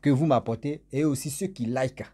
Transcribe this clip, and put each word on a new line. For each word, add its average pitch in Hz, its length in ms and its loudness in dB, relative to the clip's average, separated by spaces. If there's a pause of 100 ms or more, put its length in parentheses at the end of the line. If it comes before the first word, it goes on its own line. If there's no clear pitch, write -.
que 147 100 4
vous 143 160 4
m'apportez, 135 640 0
et 143 120 0
aussi 143 280 0
ceux 190 160 -6
qui 127 180 -6
like 131 380 -2 (100)